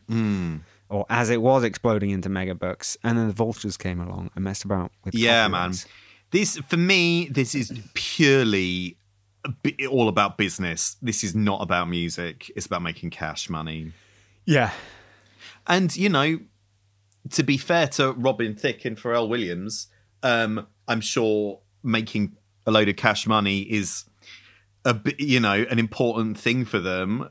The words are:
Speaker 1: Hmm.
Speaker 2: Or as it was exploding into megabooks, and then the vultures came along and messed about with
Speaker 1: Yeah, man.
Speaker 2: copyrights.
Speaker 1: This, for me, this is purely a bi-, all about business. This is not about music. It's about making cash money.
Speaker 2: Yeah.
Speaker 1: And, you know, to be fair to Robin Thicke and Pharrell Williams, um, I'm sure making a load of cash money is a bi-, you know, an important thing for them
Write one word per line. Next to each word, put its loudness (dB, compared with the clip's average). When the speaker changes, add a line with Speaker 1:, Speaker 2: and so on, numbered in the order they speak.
Speaker 1:
Hmm. 0
Speaker 2:
Or -2
as 0
it 2
was 4
exploding 0
into -2
megabooks, -6
and 0
then 2
the -2
vultures -4
came -6
along -8
and -6
messed -6
about -2
with -6
Speaker 1:
Yeah, 4
man. 0
Speaker 2:
copyrights. -6
Speaker 1:
This, 0
for 0
me, 2
this 0
is -2
purely 2
a -8
bi-, -6
all 2
about 0
business. -4
This -2
is -4
not 2
about 0
music. -6
It's -8
about -4
making -6
cash -8
money. -8
Speaker 2:
Yeah. 4
Speaker 1:
And, 4
you 2
know, 2
to 0
be 4
fair 2
to 2
Robin 0
Thicke -4
and -4
Pharrell 0
Williams, -4
um, 0
I'm 0
sure 0
making -2
a 2
load 6
of 0
cash 2
money 2
is -4
a 4
bi-, -4
you 4
know, 4
an 0
important 0
thing 0
for -2
them -2